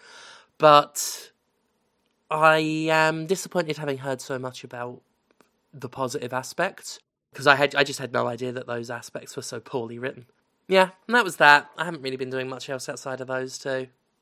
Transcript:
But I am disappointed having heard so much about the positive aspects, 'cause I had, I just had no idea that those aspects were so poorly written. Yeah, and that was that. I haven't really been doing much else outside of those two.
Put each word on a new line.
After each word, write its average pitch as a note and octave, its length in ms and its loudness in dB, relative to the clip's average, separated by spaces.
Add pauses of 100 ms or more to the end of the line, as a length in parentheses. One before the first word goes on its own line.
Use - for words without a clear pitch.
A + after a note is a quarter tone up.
(580)
But - 720 4 (1000)
I D#3 280 6 (320)
am D#3+ 360 2
disappointed E3 520 -4
having C#3+ 200 -4
heard C3 220 -6
so C3+ 180 -6
much B2+ 260 -10
about B2 360 -12 (720)
the B2+ 160 -12
positive B2+ 460 -6
aspects, - 640 -6 (360)
'cause C3+ 120 -6
I C#3+ 100 8
had, C#3 180 2
I C#3+ 100 4
just C#3+ 140 -4
had B2+ 140 -10
no B2 140 0
idea B2 260 -6
that B2 140 -12
those A#2+ 240 -8
aspects A#2 460 -14
were B2+ 60 -10
so A#2+ 180 -12
poorly A#2 380 -8
written. B2 280 -12 (400)
Yeah, F#3 240 4 (160)
and A3+ 100 -2
that A#3+ 80 4
was F3+ 120 -8
that. D3 420 8
I D#3+ 80 -6
haven't E3+ 160 -8
really C3 160 -6
been B2+ 120 -6
doing C3 180 -4
much B2+ 200 -10
else C3 220 -8
outside C3 320 -10
of B2+ 60 -12
those C3 300 -6
two. C3 300 -6 (340)